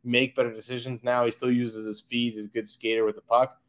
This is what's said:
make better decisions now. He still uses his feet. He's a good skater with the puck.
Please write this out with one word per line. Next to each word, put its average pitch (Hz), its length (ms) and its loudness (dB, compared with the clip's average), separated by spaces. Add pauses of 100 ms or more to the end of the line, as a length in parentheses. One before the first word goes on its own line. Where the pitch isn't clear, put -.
make 123 320 2
better 120 160 2
decisions 120 500 -8
now. 123 220 2
He 120 60 2
still 127 200 -2
uses 110 360 0
his 107 140 -8
feet. 120 340 -4
He's 107 120 -10
a - 20 -14
good 107 200 -6
skater 113 360 0
with 107 120 0
the - 60 -18
puck. 127 460 2